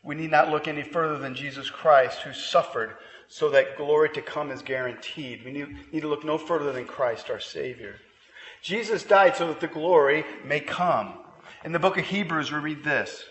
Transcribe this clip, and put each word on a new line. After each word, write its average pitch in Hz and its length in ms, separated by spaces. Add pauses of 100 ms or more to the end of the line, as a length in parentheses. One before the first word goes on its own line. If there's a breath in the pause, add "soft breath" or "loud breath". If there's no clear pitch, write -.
We 147 140
need 160 140
not 156 200
look 151 160
any 147 160
further 156 340
than 135 180
Jesus 135 360
Christ, 135 520
who 139 120
suffered - 640 (320 loud breath)
so 151 220
that 135 260
glory 151 340
to 143 120
come 147 280
is 127 100
guaranteed. 127 840
We 131 80
need, 143 400
need 156 80
to 151 80
look 147 160
no 151 120
further 151 360
than 123 120
Christ, 120 460
our 107 100
Savior. 117 600 (600 loud breath)
Jesus 214 440
died 190 320
so 170 120
that 156 120
the 165 80
glory 156 560 (200)
may 147 160
come. 131 540 (500 loud breath)
In 156 80
the 170 60
book 190 180
of 185 100
Hebrews, 160 440
we 151 80
read 147 240
this 135 480